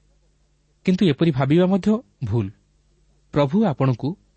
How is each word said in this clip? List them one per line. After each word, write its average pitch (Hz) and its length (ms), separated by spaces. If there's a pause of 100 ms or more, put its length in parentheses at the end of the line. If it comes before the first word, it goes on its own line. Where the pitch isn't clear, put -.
(880)
କିନ୍ତୁ 185 200
ଏପରି 165 240
ଭାବିବା 143 360
ମଧ୍ୟ 190 240 (340)
ଭୁଲ। 107 220 (880)
ପ୍ରଭୁ 143 300
ଆପଣଙ୍କୁ 131 440 (280)